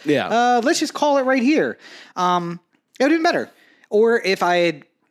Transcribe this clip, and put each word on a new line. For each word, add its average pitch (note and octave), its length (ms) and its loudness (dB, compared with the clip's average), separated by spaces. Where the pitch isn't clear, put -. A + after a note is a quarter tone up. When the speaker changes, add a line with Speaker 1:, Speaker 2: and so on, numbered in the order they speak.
Speaker 1:
Yeah. B2+ 240 0
Speaker 2:
Uh, A#3+ 360 0
let's D#4+ 160 0
just D#4 140 -6
call C#4+ 240 0
it C4 40 0
right C4 200 0
here. A3+ 360 0
Um, F3 420 -2
it B3+ 60 0
would D4+ 80 2
have E4 60 2
been D#4+ 40 -6
better. B3 280 -2
Or A3+ 300 2
if F#3+ 220 -2
I F3 140 2
had, E3 280 0